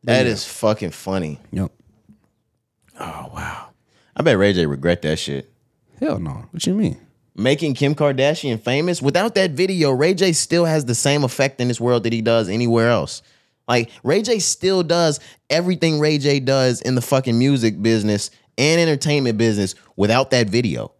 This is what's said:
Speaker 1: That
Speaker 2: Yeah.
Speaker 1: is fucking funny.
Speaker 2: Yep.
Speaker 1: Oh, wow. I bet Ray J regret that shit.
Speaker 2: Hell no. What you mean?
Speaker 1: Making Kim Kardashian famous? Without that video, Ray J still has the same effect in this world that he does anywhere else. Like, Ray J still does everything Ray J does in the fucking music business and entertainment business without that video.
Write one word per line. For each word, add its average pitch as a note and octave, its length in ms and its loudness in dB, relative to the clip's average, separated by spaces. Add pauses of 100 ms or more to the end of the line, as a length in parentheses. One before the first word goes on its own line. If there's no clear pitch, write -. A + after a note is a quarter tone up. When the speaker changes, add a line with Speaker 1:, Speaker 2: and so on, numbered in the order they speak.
Speaker 1:
That B2+ 220 2
Speaker 2:
Yeah. A#2 60 0
Speaker 1:
is G#2 140 -4
fucking G#2+ 460 -2
funny. F2 480 -6 (120)
Speaker 2:
Yep. F#2 200 -4 (1300)
Speaker 1:
Oh, - 340 -12
wow. - 340 -10 (480)
I - 80 -4
bet B2 140 6
Ray G2+ 160 4
J F2 120 2
regret D2 380 -2
that D#2 160 -2
shit. - 320 -8 (480)
Speaker 2:
Hell D4 200 -2
no. C3+ 320 -10
What - 140 -8
you F3+ 80 0
mean? G#3 240 0 (380)
Speaker 1:
Making C#3 400 0
Kim C#3+ 180 0
Kardashian C#3 680 0
famous? D#3 420 -2
Without F3 340 0
that F#3+ 160 0
video, E3 400 0
Ray D3 240 2
J F#3 180 2
still E3+ 320 0
has D#3 200 0
the A#2+ 100 0
same C#3+ 280 2
effect C3 380 -2
in B2 60 0
this A#2+ 120 -2
world A#2+ 240 0
that A#2 100 -2
he A2+ 100 -2
does A2+ 260 2
anywhere A#2 400 2
else. F#2+ 320 -2 (460)
Like, A#2+ 240 0 (120)
Ray F#3 200 0
J A3+ 160 -2
still F#3 420 -2
does E3 380 0 (320)
everything E3 480 0
Ray D3+ 180 2
J C#3+ 220 0
does B2+ 420 0
in B2+ 140 -2
the B2 60 2
fucking B2+ 360 0
music A#2 440 2
business G#2+ 500 0 (260)
and D#3+ 240 2
entertainment C#3+ 560 0
business G#2 380 2 (200)
without A2+ 360 2
that A#2 180 2
video. F#2 500 -2